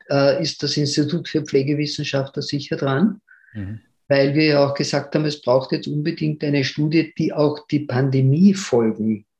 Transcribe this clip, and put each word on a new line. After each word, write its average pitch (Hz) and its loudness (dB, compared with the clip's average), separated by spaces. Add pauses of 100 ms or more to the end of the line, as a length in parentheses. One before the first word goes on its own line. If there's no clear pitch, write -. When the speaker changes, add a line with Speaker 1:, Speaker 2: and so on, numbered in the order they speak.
(100)
Speaker 1:
äh, 139 4
ist 147 -6
das 139 -2
Institut 147 0
für 151 -2
Pflegewissenschaft 143 -2
da 143 -6
sicher 139 -6
dran, 139 0 (340)
Speaker 2:
Mhm. 104 -10 (280)
Speaker 1:
weil 139 2
wir 156 4
ja 143 4
auch 139 -2
gesagt 139 -4
haben, 151 2
es 147 -4
braucht 131 0
jetzt - -4
unbedingt 151 -4
eine 143 0
Studie, 156 -2
die 156 -2
auch 147 0
die 143 0
Pandemiefolgen 131 2 (160)